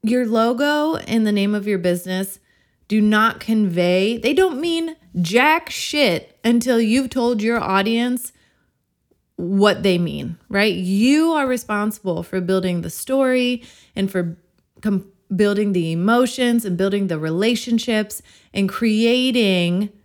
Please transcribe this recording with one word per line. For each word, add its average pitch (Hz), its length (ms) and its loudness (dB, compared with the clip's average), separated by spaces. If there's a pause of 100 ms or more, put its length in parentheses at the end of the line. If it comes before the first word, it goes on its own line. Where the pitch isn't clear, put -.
your 240 260 0
logo 277 680 0
and 220 280 0
the 208 60 2
name 202 240 0
of 208 120 -4
your 196 120 0
business 180 600 -4 (480)
do 214 140 2
not 214 380 2
convey, 190 760 0
they 226 180 0
don't 339 260 2
mean 330 340 -4 (240)
jack 254 520 2
shit - 720 -2
until 233 360 2
you've 240 300 2
told 240 320 0
your 233 180 0
audience 233 720 0 (1040)
what 196 460 2
they 180 160 2
mean, 165 400 -6 (100)
right? 202 280 0
You 233 560 2
are 294 160 0
responsible 208 760 -4
for 185 180 -6
building 180 420 -2
the 170 100 -8
story 254 720 0 (320)
and 196 160 -2
for 175 260 -4 (460)
com-, 196 280 -2 (240)
building 202 380 2
the 165 180 0
emotions 240 760 0
and 180 120 -4
building 196 300 0
the 170 100 -2
relationships 214 1040 -2 (320)
and 196 160 0
creating 214 1200 2 (160)